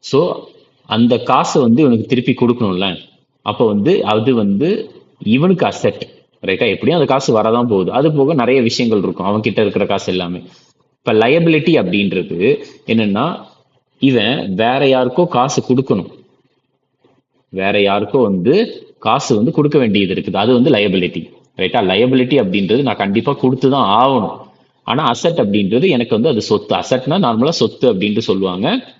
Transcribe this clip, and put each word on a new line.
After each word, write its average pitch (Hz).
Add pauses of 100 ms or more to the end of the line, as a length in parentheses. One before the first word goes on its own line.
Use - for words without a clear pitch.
So 135 (680)
அந்த 117 (100)
காசை 160 (100)
வந்து 120
இவனுக்கு 110
திருப்பி 123 (100)
கொடுக்கணும்ல, 101 (640)
அப்ப 104 (120)
வந்து 104 (240)
அது 113 (120)
வந்து 101 (640)
இவனுக்கு 165
அசெட், - (440)
ரைட்டா? 95
எப்படியும் 117
அந்த 143
காசு 131
வரதான் 113
போகுது. 92
அது 147
போக 143
நிறைய 120 (100)
விஷயங்கள் 110
இருக்கும் 90
அவன் 110
கிட்ட 110
இருக்கிற 98
காசு 98
எல்லாமே. 90 (580)
இப்ப -
லையபிலிட்டி 160
அப்படின்றது 92 (540)
என்னன்னா, 110 (840)
இவன் 120 (280)
வேற 127 (120)
யாருக்கோ 127 (120)
காசு 127
கொடுக்கணும், 127 (1500)
வேற 98 (140)
யாருக்கோ 104
வந்து 98 (520)
காசு 123 (100)
வந்து 127
கொடுக்க 147
வேண்டியது 98
இருக்குது, 90
அது 117
வந்து 139
லையபிலிட்டி, 90 (380)
ரைட்டா? 95
லையபிலிட்டி 127
அப்படின்றது 104
நான் 104
கண்டிப்பா 110 (100)
கொடுத்துதான் 131 (120)
ஆகணும். 127 (500)
ஆனா 143
அசெட் 160
அப்படின்றது 104
எனக்கு 117
வந்து 143
அது 104
சொத்து. 101
அசெட்னா 131
நார்மலா 120
சொத்து -
அப்படின்ட்டு 104
சொல்லுவாங்க. 95 (340)